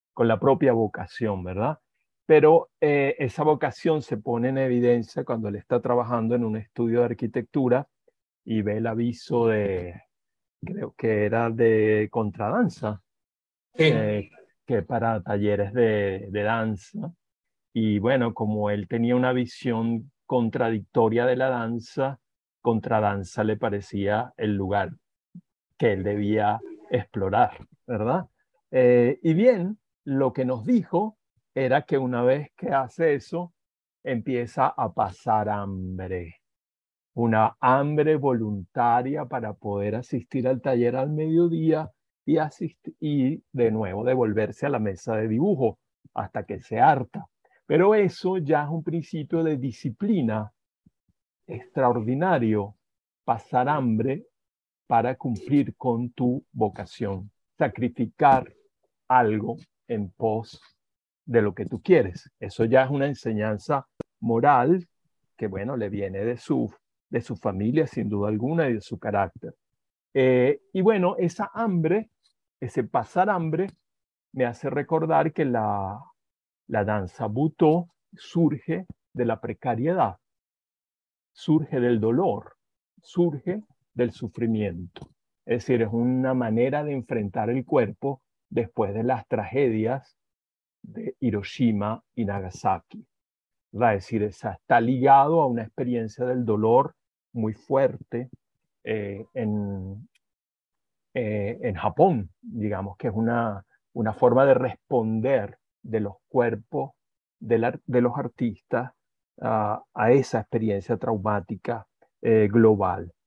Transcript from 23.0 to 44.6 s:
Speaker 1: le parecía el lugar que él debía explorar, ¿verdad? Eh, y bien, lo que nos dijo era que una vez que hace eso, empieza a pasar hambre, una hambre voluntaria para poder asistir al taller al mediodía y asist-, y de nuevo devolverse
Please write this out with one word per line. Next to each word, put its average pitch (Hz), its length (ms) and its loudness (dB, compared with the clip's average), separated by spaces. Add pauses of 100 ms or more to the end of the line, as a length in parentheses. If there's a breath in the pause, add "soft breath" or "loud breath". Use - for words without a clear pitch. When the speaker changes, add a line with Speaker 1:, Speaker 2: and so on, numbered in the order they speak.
Speaker 1:
le 107 120 0
parecía 104 800 -4
el 107 180 -2
lugar 98 360 -2 (880)
que 113 140 2
él 95 100 -2
debía 104 580 0 (300)
explorar, 104 760 -2 (200)
¿verdad? 123 400 -2 (460)
Eh, 123 500 6
y 160 120 2
bien, 208 440 2 (260)
lo 135 280 0
que 135 120 -4
nos 123 220 -4
dijo 214 500 0 (380)
era 135 280 2
que - 140 -2
una 127 260 0
vez 131 340 2
que 175 140 -8
hace 139 440 0
eso, 170 400 -8 (480)
empieza 120 640 -2
a 120 260 -2
pasar 107 560 -2
hambre, 92 920 -6 (760)
una 113 460 2
hambre 147 560 2
voluntaria 123 1080 -2
para 120 260 -8
poder 101 420 -4
asistir 120 540 -4
al 131 120 0
taller 120 360 0
al 135 140 -2
mediodía 160 800 0 (340)
y 147 120 2
asist-, - 640 -6
y 147 420 0 (100)
de 120 180 2
nuevo 107 340 -4
devolverse 117 640 0